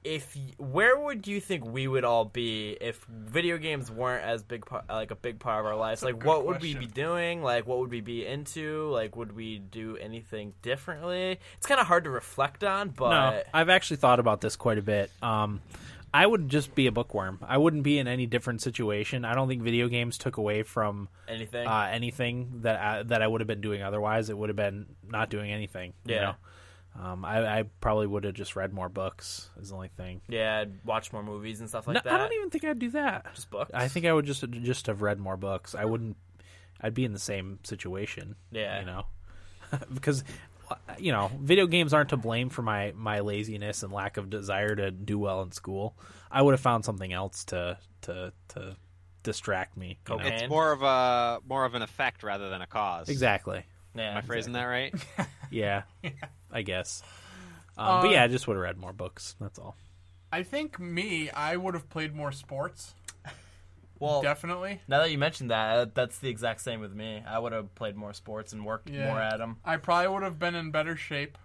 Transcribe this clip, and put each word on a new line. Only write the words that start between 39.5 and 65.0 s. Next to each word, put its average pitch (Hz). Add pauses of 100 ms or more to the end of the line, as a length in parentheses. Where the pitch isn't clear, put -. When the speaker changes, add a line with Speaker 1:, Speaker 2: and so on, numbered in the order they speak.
Speaker 3:
because, 135 (760)
you 180
know, 104 (100)
video 180
games 165
aren't 147
to 143
blame 117
for -
my, 104
my 107
laziness 104
and 98
lack 98
of 98
desire 101
to 98
do 101
well 95
in 92
school. 98 (340)
I 135
would 143
have 131
found 117
something 95
else 92
to, 87 (240)
to, 90 (140)
to 98 (460)
distract 98
me. 92 (120)
You 117
know? -
Speaker 1:
Cocaine? -
Speaker 4:
It's 117
more 156
of 135
a, 123 (100)
more 131
of 120
an 120
effect 120
rather 101
than 92
a 90
cause. 92
Speaker 3:
Exactly. 104 (300)
Speaker 1:
Yeah, 110
Speaker 4:
Am 104
I -
phrasing 120
Speaker 1:
exactly. 123 (160)
Speaker 4:
that -
right? -
Speaker 3:
<laughs> -
Yeah. 101 (200)
Speaker 2:
Yeah. 165 (420)
Speaker 3:
I 113
guess. 92 (760)
Um, 185
but 185
Speaker 2:
Uh, -
Speaker 3:
yeah, 139
I 120
just 127
would've 98
read 90
more 92
books. 95
That's 101
all. - (540)
Speaker 2:
I 170
think 294
me, 175
I 156
would've 175
played 156
more 147
sports. - (1040)
Speaker 1:
Well, 147
Speaker 2:
Definitely. 175
Speaker 1:
now 139
that 160